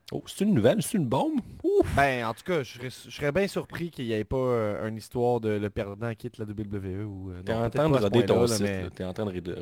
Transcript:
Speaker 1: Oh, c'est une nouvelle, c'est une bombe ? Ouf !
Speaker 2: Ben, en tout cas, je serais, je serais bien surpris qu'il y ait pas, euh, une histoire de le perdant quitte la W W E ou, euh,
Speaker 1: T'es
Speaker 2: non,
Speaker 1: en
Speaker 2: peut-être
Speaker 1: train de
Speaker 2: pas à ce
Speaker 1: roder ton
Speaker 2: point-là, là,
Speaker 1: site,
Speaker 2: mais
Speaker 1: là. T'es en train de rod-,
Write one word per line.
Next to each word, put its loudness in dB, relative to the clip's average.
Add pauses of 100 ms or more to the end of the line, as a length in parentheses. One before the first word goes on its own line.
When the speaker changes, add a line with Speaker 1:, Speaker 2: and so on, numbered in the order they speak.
(140)
Speaker 1:
Oh, -6
c'est -2
une 6
nouvelle, 6
c'est -2
une 2
bombe ? 0 (240)
Ouf ! 4
Speaker 2:
Ben, 4
en -2
tout -20
cas, -2
je -14
serais, -10
je -16
serais -2
bien 2
surpris -6
qu'il -8
y -2
ait 0
pas, -4
euh, 0
une -6
histoire 0
de 0
le 0
perdant -6
quitte -12
la -8
W -6
W -6
E -6
ou, -10
euh, -12
Speaker 1:
T'es -2
Speaker 2:
non, 0
Speaker 1:
en 0
Speaker 2:
peut-être -2
Speaker 1:
train 2
de 4
Speaker 2:
pas 6
à 2
ce 2
Speaker 1:
roder 4
ton 6
Speaker 2:
point-là, 4
là, 0
Speaker 1:
site, 0
Speaker 2:
mais -2
Speaker 1:
là. -8
T'es -10
en -6
train -4
de -4
rod-, -8